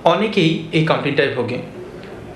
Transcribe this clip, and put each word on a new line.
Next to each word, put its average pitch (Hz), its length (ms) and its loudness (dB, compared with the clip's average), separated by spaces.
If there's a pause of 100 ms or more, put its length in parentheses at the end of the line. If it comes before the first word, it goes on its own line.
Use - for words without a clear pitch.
অনেকেই 170 680 2
এই 156 140 2
কমপ্লেনটায় 135 500 2
ভোগে। 120 220 -2 (800)